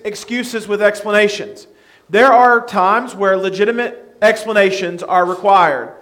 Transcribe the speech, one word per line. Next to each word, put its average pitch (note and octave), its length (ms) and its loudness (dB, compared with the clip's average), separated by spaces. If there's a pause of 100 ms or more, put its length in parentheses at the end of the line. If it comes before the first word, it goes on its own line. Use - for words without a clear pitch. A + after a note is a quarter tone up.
excuses A#3 640 -8
with G3+ 160 -2
explanations. G#3 840 -2 (440)
There A#3 220 4
are A#3+ 340 4
times G#3 480 -2
where F#3+ 220 0
legitimate G#3 840 -4
explanations G3 840 0
are F3+ 220 2
required. F3 760 0